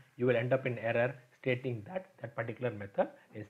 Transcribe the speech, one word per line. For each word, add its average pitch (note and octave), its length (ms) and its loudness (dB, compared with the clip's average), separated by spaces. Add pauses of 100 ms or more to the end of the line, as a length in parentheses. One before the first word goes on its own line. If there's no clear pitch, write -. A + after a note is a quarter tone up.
(180)
you A#2+ 80 2
will B2+ 100 6
end A#2+ 160 2
up C3 140 2
in B2 140 -2
error A#2 360 2 (240)
stating B2 480 -2
that F#3 200 -8 (140)
that A#2+ 140 -10
particular A#2 360 -4
method G#2 360 -2 (260)
is G#2+ 160 -10